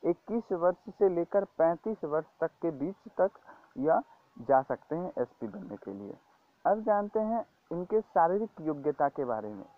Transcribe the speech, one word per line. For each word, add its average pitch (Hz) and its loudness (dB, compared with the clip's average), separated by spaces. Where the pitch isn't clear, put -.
इक्कीस 202 -4
वर्ष 180 0
से 196 6
लेकर 175 0
पैंतीस 170 0
वर्ष 156 -2
तक 160 0
के 170 0
बीच 160 -6
तक 190 2
या 160 4
जा 131 4
सकते - -6
हैं 170 -4
एसपी 123 -4
बनने 101 -10
के - -12
लिए। 98 -10
अब 208 2
जानते 208 0
हैं 220 -2
इनके 180 0
शारीरिक 190 0
योग्यता 147 0
के 139 -4
बारे 110 -4
में। 95 -12